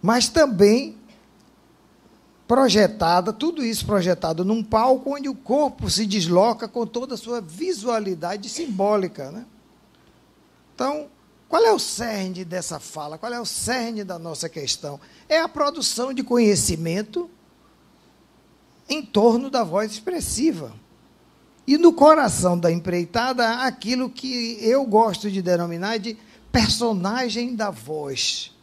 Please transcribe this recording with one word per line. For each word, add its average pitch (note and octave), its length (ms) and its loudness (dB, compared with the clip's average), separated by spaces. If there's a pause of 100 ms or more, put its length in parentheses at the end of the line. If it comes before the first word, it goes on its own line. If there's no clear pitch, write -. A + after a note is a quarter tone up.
mas A#3 260 2
também A#3 680 4 (1500)
projetada, F#3+ 840 4
tudo D4+ 320 -4
isso A3+ 220 -4
projetado F3 580 0
num A3 180 0
palco C4 540 2
onde C#4 140 -6
o C4 60 -6
corpo C4 540 0
se A3 160 0
desloca G3+ 640 2
com A#3 180 -6
toda A#3+ 300 -8
a - 20 -10
sua A#3+ 220 -8
visualidade G3+ 1080 -6
simbólica, G3 840 -2
né? A3 140 -14 (1300)
Então, C#4+ 320 -4 (400)
qual E4+ 160 2
é A4+ 80 6
o G4+ 80 2
cerne F#3+ 640 -6
dessa E3+ 340 -8
fala? D3+ 400 -12
Qual A#3+ 140 -8
é A#3+ 80 -8
o A3+ 60 -8
cerne A#3 580 -4
da F3+ 160 -10
nossa E3 300 -8
questão? C#3+ 500 -8 (300)
É D#4 100 4
a E4 80 -2
produção C#4+ 680 -4
de B3+ 100 -4
conhecimento G#3 1080 0 (1600)
em D4 120 -2
torno A#3 480 4
da B3+ 140 0
voz G3+ 300 -2
expressiva. A3 800 -4 (920)
E C#4 120 4
no E4+ 160 8
coração A3+ 680 6
da F3 100 2
empreitada F#3 800 -2
há B3 180 -2
aquilo B3 440 -4
que B3 500 -8
eu B3 260 2
gosto G#3 460 2
de F#3+ 100 -2
denominar F3 560 -2
de A3 200 -8 (340)
personagem A3+ 1040 0
da G#3+ 140 -4
voz. C#3+ 840 -6 (120)